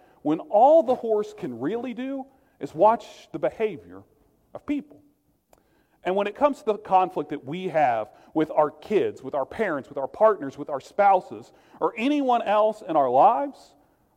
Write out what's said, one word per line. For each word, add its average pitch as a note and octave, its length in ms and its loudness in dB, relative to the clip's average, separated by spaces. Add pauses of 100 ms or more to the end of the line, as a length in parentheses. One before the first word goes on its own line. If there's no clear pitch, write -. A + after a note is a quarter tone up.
(220)
when D#3 180 -2
all C#4 440 6
the A#3+ 120 -2
horse G#3 380 -4
can B2 260 -12
really A#3 340 -6
do C4 320 -10 (340)
is - 160 -12
watch - 560 0
the D#3+ 80 -12
behavior C#3+ 640 -6 (500)
of - 120 -20
people. - 360 -8 (1000)
And F#3 120 -4
when G3+ 120 -2
it G#3 80 -8
comes C#4+ 240 0
to - 60 -20
the G#3 120 -2
conflict F#3+ 540 -2
that C#3+ 120 -10
we F3 260 -8
have B2+ 420 0 (220)
with D#3 180 -2
our D3+ 180 2
kids, C#3 540 -4
with C3 100 -10
our C3+ 120 -2
parents, E3 440 -6
with C#3+ 80 -14
our C3+ 100 -6
partners, F#3+ 500 0
with C#3+ 120 -12
our C3+ 120 -6
spouses, F#3 720 0 (280)
or D#3+ 180 0
anyone C4 460 0
else G#3+ 440 0
in E3 80 -6
our C#3 140 2
lives, A#3 640 2 (420)